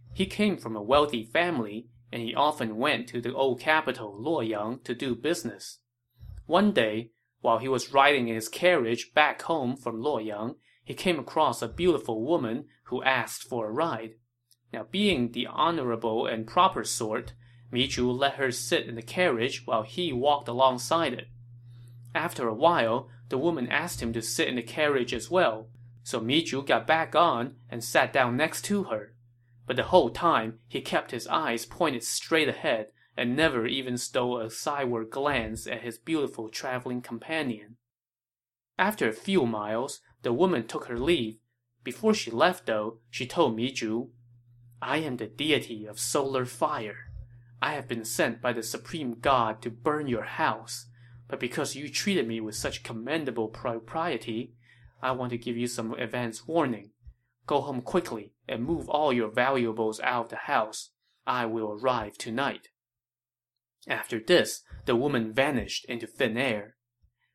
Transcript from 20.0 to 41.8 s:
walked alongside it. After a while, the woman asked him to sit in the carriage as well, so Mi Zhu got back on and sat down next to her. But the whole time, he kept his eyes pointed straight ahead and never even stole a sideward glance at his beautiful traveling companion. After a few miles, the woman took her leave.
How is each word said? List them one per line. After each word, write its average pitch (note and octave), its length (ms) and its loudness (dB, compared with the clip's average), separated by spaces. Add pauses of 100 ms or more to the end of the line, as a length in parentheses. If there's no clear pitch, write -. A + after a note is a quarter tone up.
walked C#3 340 2
alongside B2+ 680 2
it. - 140 -10 (840)
After D#3 340 -2
a A2 60 0
while, B2+ 560 4 (180)
the C3+ 100 -2
woman C#3+ 300 0
asked D#3 340 -2
him A#2 120 -2
to A#2 80 -4
sit - 260 0
in C3 80 -2
the A#2 80 -2
carriage C#3 500 0
as A2+ 160 -6
well, A#2+ 400 2 (340)
so A#2+ 180 -4
Mi C3+ 200 2
Zhu C#3 240 -2
got A#2 220 4
back D#3+ 280 2
on C#3+ 420 4 (120)
and A#2+ 140 -6
sat C3+ 300 4
down B2 240 4
next D#3+ 280 0
to G3+ 200 0
her. G#2+ 260 -6 (540)
But B2+ 120 -2
the A#2 80 4
whole D#3+ 260 6
time, A#2+ 560 2
he C3+ 120 -6
kept D3+ 300 -2
his A#2+ 180 -6
eyes C#3 380 0
pointed C#3+ 380 0
straight - 440 2
ahead A#2 440 -2 (260)
and B2 180 0
never C#3 300 4
even B2 320 -4
stole B2 420 0
a A2 120 -6
sideward A#2+ 580 -4
glance A#2+ 560 -2
at A#2+ 160 -6
his A#2 160 -8
beautiful C3 520 -2
traveling B2 520 -6
companion. A#2 760 -6 (1000)
After G3 320 2
a G#3+ 40 0
few F3+ 340 2
miles, A2 540 -4 (200)
the A#2+ 120 0
woman D3+ 340 2
took - 180 -8
her A#2+ 140 -6
leave. C3 400 0 (440)